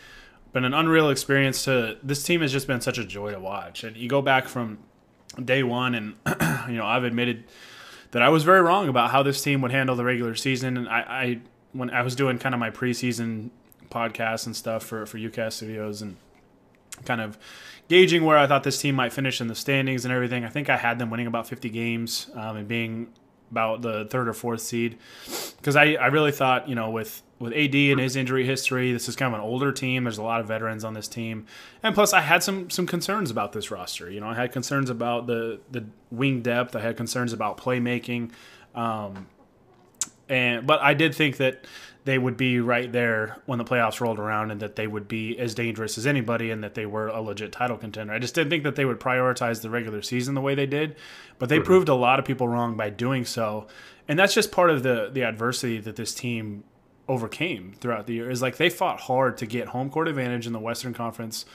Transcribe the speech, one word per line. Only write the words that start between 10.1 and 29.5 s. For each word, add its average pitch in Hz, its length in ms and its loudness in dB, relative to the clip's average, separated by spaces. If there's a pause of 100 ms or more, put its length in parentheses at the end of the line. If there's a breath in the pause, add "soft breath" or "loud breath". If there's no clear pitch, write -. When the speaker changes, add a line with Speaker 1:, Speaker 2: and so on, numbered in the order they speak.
Speaker 1:
season. 127 420 -2
And 120 120 -4
I, 113 120 0
I, 123 400 -2 (320)
when 127 180 -6
I 123 120 2
was 123 140 -2
doing 131 220 2
kind 127 160 0
of 120 40 0
my 113 120 -2
preseason 117 800 -2 (400)
podcasts 113 560 -2
and 113 100 -10
stuff 113 280 -6
for, 110 220 -8
for 110 120 -12
UCAS 113 340 -6
Studios 107 500 -8
and 98 140 -12 (880)
kind 120 160 0
of 107 180 -8 (500 loud breath)
gauging 170 360 8
where 156 140 8
I 143 80 8
thought 139 180 4
this 135 160 0
team 139 140 2
might 123 180 0
finish 135 280 -2
in 117 80 -2
the 110 60 -4
standings 135 500 0
and 127 100 0
everything, 123 300 0
I 110 40 -6
think 143 220 -2
I 127 80 6
had 117 200 0
them 117 120 -2
winning 120 160 -2
about 117 200 -4
fifty 120 240 -8
games, 117 640 -4
um, 110 220 -8
and 104 120 -8
being 113 400 -4 (420)
about 113 320 0
the 110 280 -2
third 127 180 0
or 113 40 -2
fourth 113 280 -4
seed. 117 360 -2 (640 loud breath)
'Cause 143 140 2
I, 151 180 2
I 127 120 0
really 147 240 2
thought, 131 380 0
you 131 80 -4
know, 110 140 -4
with, 110 320 -8 (180)
with 117 120 -8
A 147 140 0
D 139 240 4
and 131 100 2
his 131 140 -2
injury 131 320 0
history, 127 460 0
this 120 160 -4
is 117 80 -6
kind 127 180 0
of 107 60 -4
an 104 40 -8
older 127 280 0